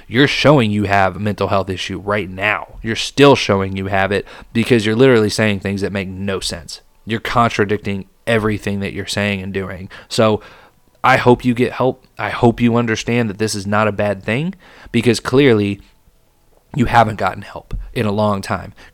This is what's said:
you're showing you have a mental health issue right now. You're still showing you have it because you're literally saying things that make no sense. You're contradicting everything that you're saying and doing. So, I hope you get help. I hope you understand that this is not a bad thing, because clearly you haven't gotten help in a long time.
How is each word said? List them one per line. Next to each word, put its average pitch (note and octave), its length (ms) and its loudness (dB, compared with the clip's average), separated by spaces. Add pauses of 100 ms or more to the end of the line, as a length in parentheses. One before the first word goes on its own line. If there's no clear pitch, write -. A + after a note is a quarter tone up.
you're B2+ 220 2
showing B2+ 420 4
you G#2 140 0
have F#2+ 320 2
a F2+ 40 -10
mental G2+ 280 -2
health G2 220 -2
issue F#2 280 -8
right G2+ 320 -4
now. F#2+ 520 -4
You're A2+ 160 -4
still C#3 380 6
showing G2 420 -2
you F#2+ 100 -6
have F#2+ 240 0
it G2 140 0 (260)
because A2+ 340 2
you're A2 120 0
literally A#2+ 320 6
saying G#2 320 0
things G2 180 -4
that F#2+ 140 -4
make G2 160 -4
no F#2+ 320 -6
sense. - 400 -10 (240)
You're G#2+ 160 -6
contradicting G#2 880 -2 (160)
everything G#2 560 -2
that G2 100 -6
you're F#2+ 140 -10
saying G2+ 360 -4
and F#2+ 120 -10
doing. F#2+ 340 -8 (220)
So, A2 320 2 (600)
I B2+ 120 4
hope B2 300 2
you B2 80 2
get A#2 200 0
help. B2+ 320 -2 (140)
I G#2+ 120 -6
hope A#2 280 2
you A#2 160 2
understand A#2 540 0
that F#2+ 80 -8
this A2 180 -4
is G2 100 -8
not G#2 220 0
a G#2 60 -2
bad G2+ 300 -4
thing, D3 320 -4 (360)
because A#2 300 2
clearly A2 580 2 (960)
you B2+ 100 2
haven't A2 300 2
gotten G#2 280 -4
help - 300 -14 (200)
in A#2+ 120 -2
a G#2 60 0
long G#2 300 0
time. F#2 320 -8 (200)